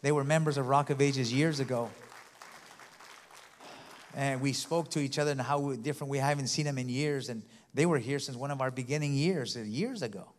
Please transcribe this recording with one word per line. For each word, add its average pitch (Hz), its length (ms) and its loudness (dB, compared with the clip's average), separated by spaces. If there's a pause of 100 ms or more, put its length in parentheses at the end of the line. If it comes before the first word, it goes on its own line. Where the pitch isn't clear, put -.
They 139 100 2
were 147 120 4
members 156 340 4
of 131 100 0
Rock 139 220 4
of 139 100 0
Ages 135 320 4
years 143 280 2
ago. 120 300 -2 (2250)
And 135 260 0
we 139 100 2
spoke 165 400 -2
to 160 80 0
each 139 200 0
other 147 120 2
and 139 80 -2
how 135 200 0
we, 139 180 -2
different. 139 320 -4
We 139 80 -2
haven't 139 300 2
seen 151 180 0
them 139 120 -2
in 127 120 -4
years. 139 400 -2
And 113 140 -8 (300)
they 143 120 4
were 165 140 4
here 127 180 -2
since 131 180 -6
one 135 140 -6
of 139 120 -2
our 131 100 0
beginning 139 420 -2
years, 139 420 2
uh, 120 60 -6
years 175 400 -2
ago. 101 260 -8 (120)